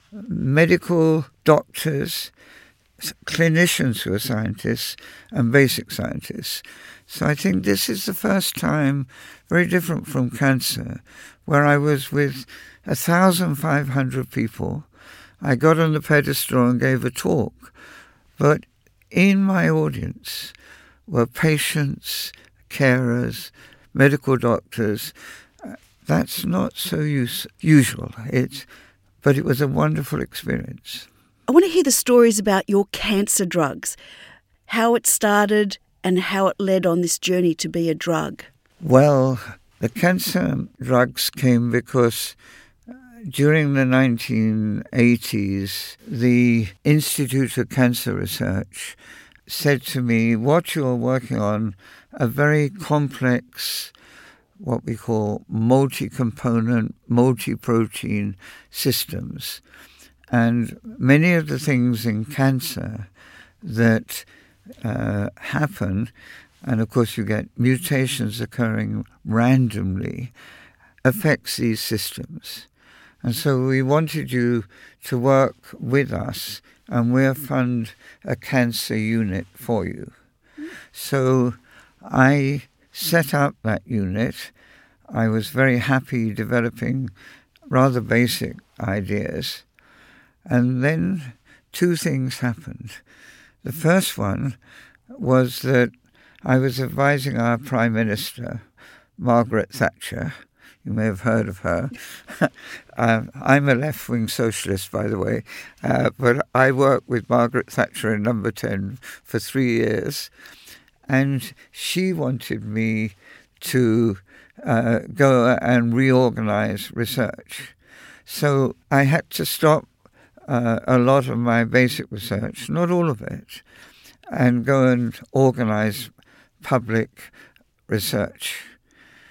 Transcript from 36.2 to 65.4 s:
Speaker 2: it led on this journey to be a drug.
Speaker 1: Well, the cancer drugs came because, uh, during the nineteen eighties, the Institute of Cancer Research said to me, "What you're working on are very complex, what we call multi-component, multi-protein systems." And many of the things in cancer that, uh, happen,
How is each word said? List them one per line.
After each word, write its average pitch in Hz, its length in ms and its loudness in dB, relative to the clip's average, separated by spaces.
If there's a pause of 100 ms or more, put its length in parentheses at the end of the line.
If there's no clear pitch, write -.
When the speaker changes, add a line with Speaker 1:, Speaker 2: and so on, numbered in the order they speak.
Speaker 2:
it - 100 0
led 190 280 2
on 175 160 2
this 170 180 -2
journey 180 360 2
to 165 140 -6
be 165 200 -2
a 156 60 0
drug. 156 480 -4 (380)
Speaker 1:
Well, 131 580 6 (400)
the - 80 -2
cancer - 800 0 (140)
drugs 123 480 2
came 120 420 2
because, 120 640 0 (540)
uh, 240 40 -18 (360)
during 143 440 4
the 135 120 4
nineteen 110 1080 2
eighties, 101 1120 0
the 120 640 4 (160)
Institute 135 720 0
of 120 120 -2
Cancer 123 460 0
Research 95 800 -6 (500)
said 143 400 0
to 131 140 -4
me, 117 340 2
"What 143 400 0
you're 131 200 0
working 123 440 -2
on 104 360 -2 (380)
are 127 140 -2
very 147 420 2
complex, - 1200 -4 (640)
what 131 280 -4
we 120 100 -4
call 107 540 -4
multi-component, 117 1500 0 (120)
multi-protein 113 1300 0 (360)
systems." - 920 -6 (680)
And 117 540 0
many 147 500 4
of 160 140 0
the 143 120 -4
things 123 460 0
in 110 200 -2
cancer 123 800 -2 (540)
that, 113 640 0 (580)
uh, 104 540 -2
happen, 110 720 -4 (540)